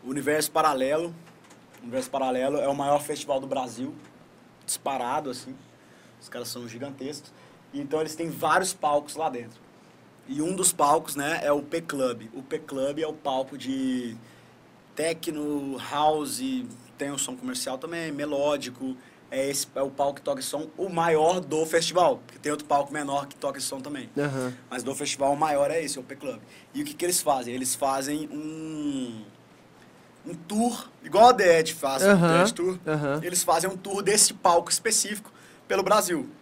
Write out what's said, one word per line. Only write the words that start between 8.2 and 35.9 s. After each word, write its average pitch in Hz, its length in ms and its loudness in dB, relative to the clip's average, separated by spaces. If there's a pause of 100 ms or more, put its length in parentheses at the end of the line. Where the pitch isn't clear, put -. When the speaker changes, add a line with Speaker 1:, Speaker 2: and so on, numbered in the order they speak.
Speaker 1:
vários 165 420 2
palcos 147 440 0
lá 156 160 -2
dentro. 117 280 -12 (680)
E 139 160 -4
um 185 120 0
dos 185 160 2
palcos, 156 440 2
né, 143 280 -2
é 147 80 2
o 147 120 2
P-Club. 131 720 -4
O 131 80 -12
P-Club 147 560 -4
é 156 80 -2
o 151 60 -6
palco 135 440 -4
de 127 580 -4 (800)
techno, 147 840 -4 (140)
house, 147 500 0 (560)
tem 139 140 -4
o 139 60 -6
som 131 180 -6
comercial 127 420 -6
também, 160 340 -8
melódico. 139 840 -2 (340)
É, 135 200 -2
esse, 139 160 -2 (100)
é 131 60 -2
o 139 80 0
palco 139 260 -2
que - 60 -18
toca 135 200 -4
som 147 260 -6 (100)
o 190 120 -4
maior 170 500 4
do 156 260 0
festival, 165 600 4
porque - 120 -20
tem 147 140 -4
outro 151 160 -6
palco 143 260 2
menor 143 340 -4
que 135 80 -18
toca 139 220 -6
esse 131 100 -6
som 135 120 -8
também. 131 380 -10
Speaker 2:
Aham. 135 360 -2 (160)
Speaker 1:
Mas 123 140 -6
do 131 100 -4
festival 139 400 0
o 143 40 0
maior 147 340 2
é 165 100 0
esse, 139 160 -6
é 131 40 -12
o - 20 -14
P-Club. 135 360 -10 (340)
E 139 80 -6
o 147 40 -4
que 147 80 -10
que - 120 -6
eles 175 160 0
fazem? 127 320 0
Eles 127 200 -2
fazem 143 560 -2
um, 147 920 -6 (1040)
um 170 80 -10
tour, 220 540 -2 (120)
igual 220 280 10
a 254 40 8
The 175 280 8
Edge 160 120 -2
faz, 139 300 -2
o 196 60 8
Speaker 2:
Aham, 175 260 8
Speaker 1:
The 170 60 8
Edge 220 120 4
Tour. 185 320 -2
Speaker 2:
aham. 147 380 0
Speaker 1:
Eles 175 180 -2
fazem 170 280 2
um 190 80 -6
tour 196 260 -4
desse 208 300 4
palco 175 360 4
específico 208 640 -2 (340)
pelo 196 160 2
Brasil. 202 480 2 (120)